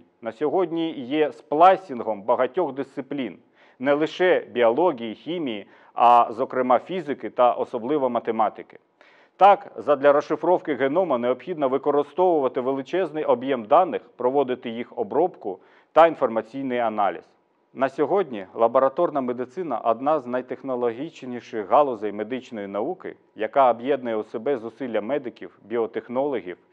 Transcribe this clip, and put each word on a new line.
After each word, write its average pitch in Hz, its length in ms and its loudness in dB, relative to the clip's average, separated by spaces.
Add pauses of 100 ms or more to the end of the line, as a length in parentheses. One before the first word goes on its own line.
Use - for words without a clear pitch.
(220)
на 113 100 -8
сьогодні 165 600 -2
є 139 400 -2
сплайсингом 139 880 2
багатьох 127 520 0
дисциплін, 135 640 -8 (420)
не 139 140 2
лише 156 460 2
біології, 117 760 0
хімії, 135 540 -8 (260)
а, 120 380 6
зокрема, 123 480 0
фізики 143 500 -8
та 123 220 4
особливо 127 580 -2
математики. 110 720 -4 (580)
Так, 196 380 6
задля 139 360 4
розшифровки 151 640 0
генома 135 420 0
необхідно 127 520 -2
використовувати 143 920 0
величезний 147 640 -4
об'єм 131 400 -2
даних, 143 380 2 (140)
проводити 127 540 -2
їх 113 280 -10
обробку 117 640 -4 (320)
та 160 160 8
інформаційний 127 720 -2
аналіз. 107 440 -2 (540)
На 131 120 -2
сьогодні 139 640 -2
лабораторна 135 680 2
медицина — 127 640 -6
одна 131 360 0
з 120 60 -14
найтехнологічніших 123 1400 -8
галузей 117 420 2
медичної 107 560 -8
науки, 101 480 -8 (200)
яка 120 360 2
об'єднує 120 440 -2
у 107 80 -2
себе 127 340 -4
зусилля 113 440 -6
медиків, 123 600 -8
біотехнологів, 113 960 -4 (160)